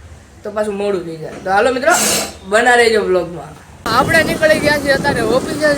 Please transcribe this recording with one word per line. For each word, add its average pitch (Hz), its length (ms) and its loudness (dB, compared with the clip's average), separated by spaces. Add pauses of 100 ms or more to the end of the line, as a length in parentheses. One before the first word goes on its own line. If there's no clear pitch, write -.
(420)
તો 214 140 -10
પાછું 214 240 -2
મોડું 202 260 -2
થઈ 160 160 -12
જાય. 139 220 -12
તો 185 60 -4
હાલો 208 260 4
મિત્રો, 285 160 2 (580)
બના 240 300 4
રહેજો 220 280 4
બ્લોગમાં. 170 420 -4 (440)
આપણે 311 340 2
નીકળી 311 360 2
ગયા 294 180 2
છીએ 277 140 2
અત્યારે 277 260 -2 (140)
ઓફિસે 294 420 -2